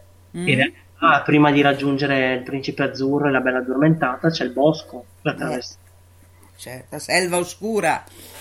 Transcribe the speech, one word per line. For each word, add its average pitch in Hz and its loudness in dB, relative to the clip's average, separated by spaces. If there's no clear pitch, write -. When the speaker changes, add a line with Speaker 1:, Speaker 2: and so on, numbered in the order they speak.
Speaker 1:
Mm. 175 -6
Speaker 2:
in 143 2
realtà 143 0
prima 147 6
di 143 4
raggiungere 139 2
il 127 -4
principe 139 -6
azzurro 139 0
e - 0
la 135 2
bella 127 0
addormentata 139 2
c'è 156 -4
il 123 -4
bosco 151 -2
da 151 -4
Speaker 1:
Eh, - -2
Speaker 2:
attraversare. 143 -8
Speaker 1:
c'è 127 -16
la 151 -12
selva 175 0
oscura. 180 -2